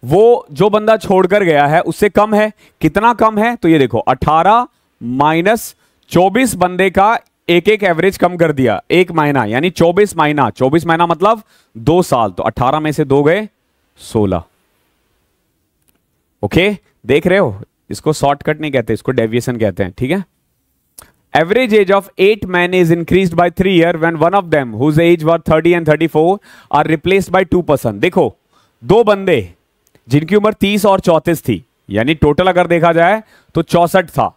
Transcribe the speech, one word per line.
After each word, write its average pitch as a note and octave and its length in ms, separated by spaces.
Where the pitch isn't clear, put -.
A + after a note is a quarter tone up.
वो G#3+ 480
जो E3+ 180
बंदा G#3+ 260
छोड़कर F#3 480
गया D3 220
है, D#3 140
उससे F#3 280
कम G#3+ 260
है। G#3+ 180
कितना G3+ 340
कम A3 240
है? A#3 180
तो - 120
ये D#3+ 100
देखो, B2 200
अठारह E3+ 680
माइनस D#3 720
चौबीस G3 440
बंदे F3+ 360
का G3+ 280
एक E3+ 200
एक G#3 140
एवरेज F3+ 340
कम F3 200
कर D#3+ 160
दिया, B2+ 280
एक F3 220
महीना, D3 320
यानी B2+ 260
चौबीस F3 460
महीना, D3 340
चौबीस D3 360
महीना E3+ 200
मतलब F#3+ 360
दो D3+ 260
साल, A#2 280
तो F2 120
अठारह C3 380
में D#3 120
से D3+ 120
दो C#3 180
गए, F#3+ 260
सोलह। G2 420
ओके, F#3 340
देख C#3 200
रहे F3+ 120
हो, A2 220
इसको D3+ 220
शॉर्टकट D3 480
नहीं D3+ 120
कहते, A#2 200
इसको G#2+ 200
डेविएशन A#2+ 440
कहते G#2+ 260
हैं, F#2 160
ठीक C3 120
है। F#3+ 140
Average G#3 400
age G3+ 160
of G3 160
eight G#3 260
men F3 240
is F3+ 180
increased F3 460
by F3 120
three F#3 240
year E3 180
when E3 180
one E3+ 180
of F#3 120
them, C#3 240
whose D3 240
age E3+ 260
were E3 140
thirty D#3+ 300
and D#3+ 100
thirty-four, D#3+ 500
are D3+ 100
replaced E3+ 480
by F#3+ 120
two F3+ 180
person। B2 320
देखो, C#3+ 400
दो F#3+ 220
बंदे G3 340
जिनकी D3+ 280
उम्र G#3 160
तीस G3+ 340
और F#3+ 140
चौंतीस E3 420
थी, G2+ 220
यानी C3 240
टोटल D3 340
अगर F3 180
देखा E3+ 260
जाए F3+ 300
तो E3 80
चौसठ F3 480
था। A#2 160